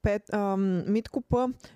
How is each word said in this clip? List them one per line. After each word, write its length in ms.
Пет, 320
ам, 540
Митко 320
П 280